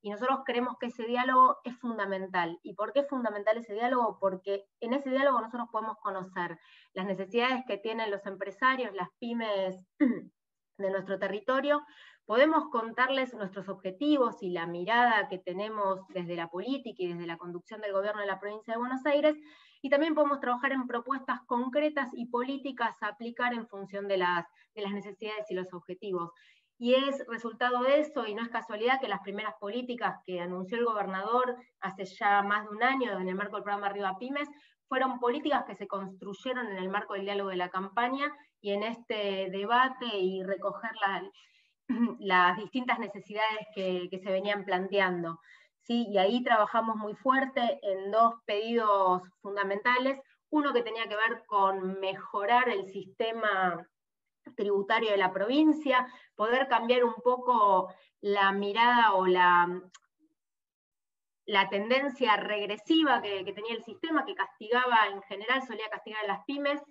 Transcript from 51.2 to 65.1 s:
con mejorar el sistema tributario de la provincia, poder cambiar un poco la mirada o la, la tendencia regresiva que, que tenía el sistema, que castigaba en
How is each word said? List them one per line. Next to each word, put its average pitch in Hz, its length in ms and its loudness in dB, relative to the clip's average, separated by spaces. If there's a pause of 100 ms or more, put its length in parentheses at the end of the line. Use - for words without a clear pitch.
con 190 520 2
mejorar 202 720 0
el 190 180 -2
sistema 196 1000 -2 (680)
tributario 208 560 2
de 196 60 4
la 196 140 2
provincia, 254 760 4 (280)
poder 254 320 2
cambiar 247 360 4
un 240 200 0
poco 226 680 4 (280)
la 202 300 4
mirada 220 600 4
o 185 120 4
la, 180 560 6 (1600)
la 196 240 4
tendencia 233 680 2
regresiva 214 840 2
que, 202 240 -4
que 196 80 -8
tenía 208 200 -8
el - 100 -10
sistema, 330 420 -4
que - 100 -10
castigaba 233 720 2
en 196 160 -8